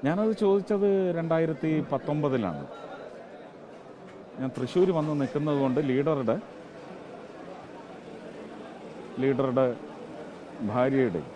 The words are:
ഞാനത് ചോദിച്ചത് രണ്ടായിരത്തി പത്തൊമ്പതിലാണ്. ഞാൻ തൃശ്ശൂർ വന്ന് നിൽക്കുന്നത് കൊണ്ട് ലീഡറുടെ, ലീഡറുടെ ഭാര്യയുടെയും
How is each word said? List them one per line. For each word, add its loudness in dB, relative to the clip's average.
ഞാനത് 4
ചോദിച്ചത് 4
രണ്ടായിരത്തി 2
പത്തൊമ്പതിലാണ്. 2
ഞാൻ -2
തൃശ്ശൂർ 4
വന്ന് 2
നിൽക്കുന്നത് 2
കൊണ്ട് 4
ലീഡറുടെ, 4
ലീഡറുടെ 4
ഭാര്യയുടെയും 4